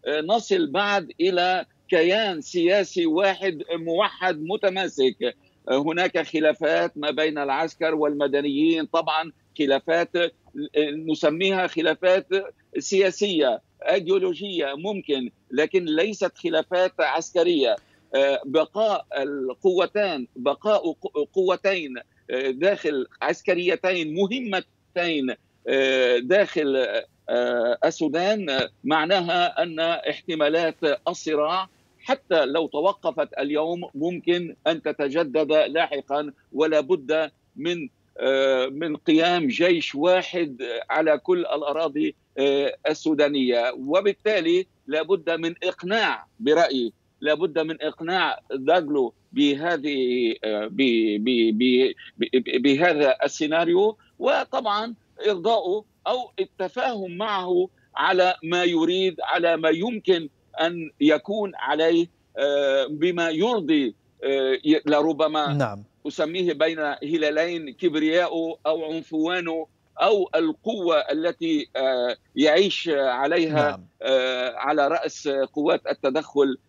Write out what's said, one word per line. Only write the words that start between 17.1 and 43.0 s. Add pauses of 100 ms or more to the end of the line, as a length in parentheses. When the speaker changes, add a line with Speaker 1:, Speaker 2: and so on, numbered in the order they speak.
Speaker 1:
آه،
بقاء (120)
القوتان،
بقاء
ق-،
قوتين، (360)
آه،
داخل، (140)
عسكريتين
مهمتين، (320)
آه،
داخل، (420)
آه،
السودان،
آه، (140)
معناها
أن
احتمالات (320)
الصراع (300)
حتى
لو
توقفت (100)
اليوم (140)
ممكن (120)
أن
تتجدد
لاحقا، (200)
ولا
بد (240)
من، (300)
آه،
من
قيام
جيش
واحد (320)
على
كل
الأراضي، (220)
آه، (140)
السودانية.